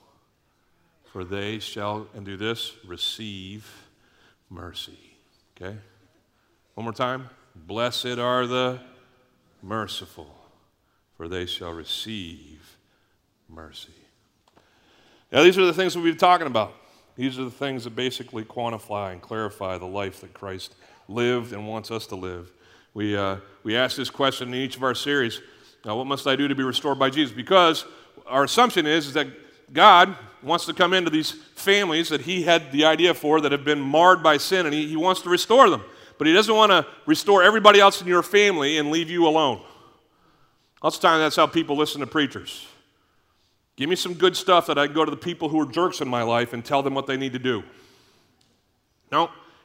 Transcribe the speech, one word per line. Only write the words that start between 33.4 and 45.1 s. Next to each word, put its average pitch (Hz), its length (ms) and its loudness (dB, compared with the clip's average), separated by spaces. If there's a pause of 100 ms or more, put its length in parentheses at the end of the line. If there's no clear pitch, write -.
that 139 100 0
have 139 120 -2
been 147 180 0
marred 160 420 6
by 151 140 6
sin, 180 280 -2
and 147 80 -2
he, 151 140 -4
he 156 80 -8
wants 180 260 0
to 175 80 -10
restore 214 400 6
them. 120 140 -2 (340)
But 147 80 -4
he 160 80 6
doesn't 214 220 4
want 214 160 6
to 160 160 4 (180)
restore 180 380 4
everybody 208 360 8
else 196 220 6
in 175 60 -8
your 175 160 2
family 160 560 0
and 147 100 -2
leave 165 220 -4
you 170 160 2
alone. 151 340 2 (1200)
Lots 160 140 -2
of - 80 -6
times 165 160 6
that's 156 160 0
how 160 100 4
people 147 320 -4
listen 147 240 -2
to 127 60 -6
preachers. 127 580 -4 (1120)
"Give 139 120 -6
me 180 80 0
some 180 200 -6
good 175 200 2
stuff 175 320 2
that 147 100 -2
I 147 100 2
can 147 60 -10
go 156 120 2
to 151 60 -6